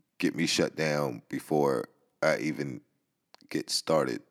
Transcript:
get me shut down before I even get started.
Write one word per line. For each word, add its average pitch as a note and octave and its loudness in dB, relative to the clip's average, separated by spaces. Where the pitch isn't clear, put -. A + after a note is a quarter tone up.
get E2 0
me D#2+ 0
shut - 2
down D2 0
before C#2+ 0
I D#2 4
even C#2 -4
get D#2 -4
started. C2+ 0